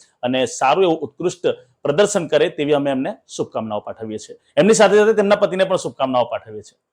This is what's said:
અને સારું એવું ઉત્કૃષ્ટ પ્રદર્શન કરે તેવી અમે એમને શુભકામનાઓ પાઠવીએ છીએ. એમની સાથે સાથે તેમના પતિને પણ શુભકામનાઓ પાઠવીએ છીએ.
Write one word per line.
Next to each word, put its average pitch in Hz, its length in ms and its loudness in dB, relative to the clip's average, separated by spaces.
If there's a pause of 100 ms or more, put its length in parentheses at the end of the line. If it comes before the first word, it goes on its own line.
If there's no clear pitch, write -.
(240)
અને 127 220 0
સારું 143 380 0
એવું 165 160 0
ઉત્કૃષ્ટ 165 480 -6 (360)
પ્રદર્શન 170 440 0
કરે 156 220 2
તેવી 151 240 -2
અમે 143 180 0
એમને 139 240 -4 (200)
શુભકામનાઓ 110 440 -6
પાઠવીએ 107 380 -12
છીએ. - 180 -18 (220)
એમની 185 160 6
સાથે 202 240 6
સાથે 214 160 4
તેમના 202 220 2
પતિને 190 280 0
પણ 185 120 -2
શુભકામનાઓ 131 500 -2
પાઠવીએ 107 360 -10
છીએ. - 160 -20 (160)